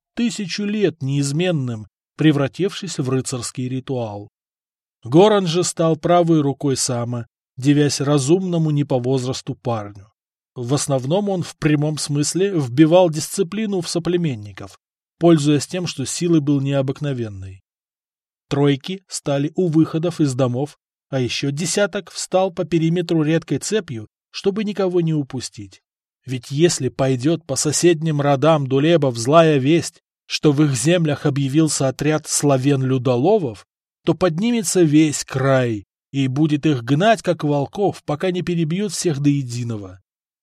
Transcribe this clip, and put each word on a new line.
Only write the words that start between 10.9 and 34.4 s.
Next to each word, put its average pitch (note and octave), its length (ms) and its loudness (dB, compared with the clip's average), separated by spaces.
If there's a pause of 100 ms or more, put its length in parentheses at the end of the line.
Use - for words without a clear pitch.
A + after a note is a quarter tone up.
он F3+ 160 -2
в - 120 -12
прямом D3+ 400 0
смысле E3 640 -2
вбивал D#3 500 4
дисциплину G3 720 -4
в - 60 -10
соплеменников, C#3 920 -4 (400)
пользуясь D3+ 480 4
тем, F3+ 200 -6
что C#3 200 -8
силы E3+ 340 0
был C#3+ 200 0
необыкновенной. C3 1000 -4 (840)
Тройки C#3+ 580 0
стали C#3+ 480 -4
у F#3 140 0
выходов D#3+ 520 0
из C#3 140 0
домов, B2+ 420 -2 (320)
а C3+ 120 -4
ещё C#3 320 -4
десяток F#3+ 580 -4
встал F#3 420 -2
по F3+ 120 -4
периметру E3 580 0
редкой D#3 360 0
цепью, C3 500 -6 (220)
чтобы G3+ 340 -2
никого F#3 380 0
не D#3+ 120 0
упустить. A#2+ 680 -8 (420)
Ведь B2 260 -10
если C#3+ 380 0
пойдёт C3+ 580 -2
по C3+ 80 -6
соседним D#3 680 2
родам C#3+ 460 2
Дулебов C#3 500 2
злая D3+ 420 4
весть, D3 420 0 (260)
что - 240 2
в C#3+ 140 4
их C#3 100 2
землях D#3 520 0
объявился C#3 600 0
отряд D3+ 400 -2
славян-людоловов, C3+ 1400 0 (400)
то D#3+ 80 2
поднимется F#3 680 0